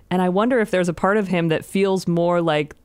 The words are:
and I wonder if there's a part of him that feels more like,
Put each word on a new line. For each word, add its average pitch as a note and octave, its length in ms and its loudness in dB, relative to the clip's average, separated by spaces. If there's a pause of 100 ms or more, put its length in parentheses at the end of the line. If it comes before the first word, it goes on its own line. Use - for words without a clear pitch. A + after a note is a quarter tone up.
and F3+ 120 0
I F3+ 80 2
wonder A3+ 300 2
if G#3+ 120 -2
there's F3+ 180 0
a E3+ 40 -2
part F#3+ 240 0
of G#3 120 -2
him E3+ 180 0
that D#3+ 180 -2
feels F#3+ 420 0
more F3 340 2
like, D3+ 440 -2